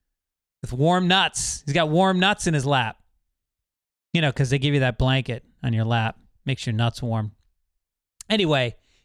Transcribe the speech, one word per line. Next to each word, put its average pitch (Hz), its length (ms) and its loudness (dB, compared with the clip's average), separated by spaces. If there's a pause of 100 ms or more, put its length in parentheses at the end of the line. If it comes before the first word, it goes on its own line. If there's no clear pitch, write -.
(600)
with 117 120 -10
warm 175 340 2
nuts. - 580 0
He's 143 100 -4
got 160 140 2
warm 185 300 4
nuts 196 280 0
in 170 60 0
his 139 120 0
lap." 127 320 0 (1160)
You 170 80 2
know, 147 100 2
'cause 135 180 -2
they 139 80 2
give 143 160 2
you 143 60 2
that 127 180 0
blanket 127 460 -2 (180)
on 120 120 -2
your 110 100 0
lap. 113 340 -2 (280)
Makes 131 200 -6
your 123 80 -4
nuts 117 300 -2
warm. 113 300 -4 (960)
Anyway, 151 460 0 (300)